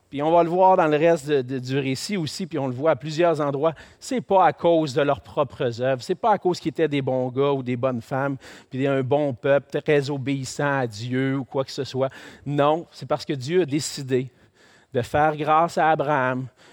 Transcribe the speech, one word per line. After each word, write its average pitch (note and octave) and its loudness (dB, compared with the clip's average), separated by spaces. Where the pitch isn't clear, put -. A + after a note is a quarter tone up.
Puis C#3 -6
on D#3 2
va E3+ 6
le E3 0
voir F#3 4
dans E3+ 4
le D3+ 4
reste D#3 2
de, C#3+ 2
de, B2+ -6
du B2+ -2
récit C3+ -4
aussi, F3 -6
puis D#3 -6
on C3+ -2
le B2+ -4
voit C#3+ 0
à D3 0
plusieurs D#3 0
endroits. C#3+ 0
C'est B3 -6
pas F#3+ 4
à - 4
cause D#3+ 2
de D3 2
leurs C#3+ 0
propres B2+ -4
œuvres, B2+ -2
c'est F#3 -4
pas A3 0
à G3 4
cause F3 0
qu'ils E3 -6
étaient D#3 0
des C#3+ -2
bons C3 -2
gars C#3 0
ou C3+ -2
des B2 -4
bonnes B2 -2
femmes, C#3 -4
puis C3+ -2
un C3+ 2
bon C#3+ 0
peuple, C#3+ 0
très D3 2
obéissant C#3 -4
à B2+ -2
Dieu B2+ -4
ou C3+ -6
quoi C3+ -4
que - -14
ce C#3 -8
soit. C3 -4
Non, D3 0
c'est - -16
parce - -4
que D#3+ -4
Dieu D3+ 0
a - -2
décidé C3 -4
de B2+ 0
faire D3+ 0
grâce D#3 2
à D#3+ 4
Abraham, C3+ 0